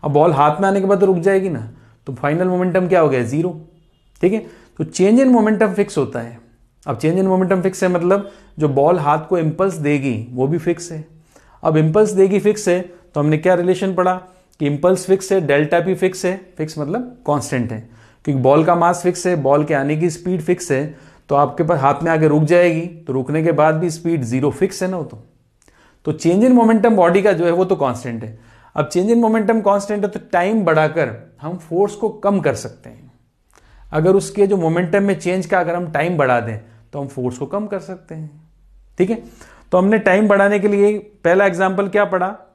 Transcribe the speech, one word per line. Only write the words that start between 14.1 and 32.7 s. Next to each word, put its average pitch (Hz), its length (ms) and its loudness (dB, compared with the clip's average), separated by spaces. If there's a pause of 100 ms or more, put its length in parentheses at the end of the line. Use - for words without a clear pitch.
कि 151 80 -2
इम्पल्स 175 400 0
फिक्स 190 240 0
है, 196 160 2
डेल्टा 151 320 2
पी 175 160 -2
फिक्स 185 300 -4
है, 185 140 -4 (180)
फिक्स 156 200 -8
मतलब 190 400 -6 (100)
कांस्टेंट 127 440 -2
है, 110 160 -12 (380)
क्योंकि 135 160 -2
बॉल 143 240 4
का 175 100 4
मास 170 280 0
फिक्स 175 240 -2
है, 180 140 2
बॉल 143 240 2
के 156 80 -2
आने 147 240 0
की 170 120 0
स्पीड 175 320 -4
फिक्स 180 300 -4
है, 147 420 -6 (160)
तो 147 60 0
आपके 143 280 0
पास 160 160 0
हाथ 143 240 0
में 165 80 0
आके 156 160 2
रुक 151 160 2
जाएगी, 170 380 2
तो 170 320 -10
रुकने 131 300 -4
के 165 100 0
बाद 156 220 2
भी 170 140 -2
स्पीड 165 340 -4
ज़ीरो 131 280 -2
फिक्स - 320 -4
है 185 60 -4
ना 185 80 -6
वो 156 60 -8
तो। 120 200 -18 (840)
तो 151 80 -4
change 170 300 2
in 254 100 4
momentum 226 420 4
बॉडी 180 260 4
का 208 100 2
जो 175 140 0
है 170 60 2
वो 185 140 2
तो 185 100 0
कांस्टेंट 120 480 -6
है। 110 140 -16 (380)
अब 151 140 -2
change 185 200 0
in 233 120 4
momentum 220 440 0
कांस्टेंट 202 380 0
है 208 60 -2
तो 202 100 -12 (120)
टाइम 196 340 0
बढ़ाकर 156 460 0 (300)
हम 170 180 -10
फोर्स 196 360 -2
को 220 140 -4
कम 196 300 -2
कर 147 160 0
सकते - 340 -16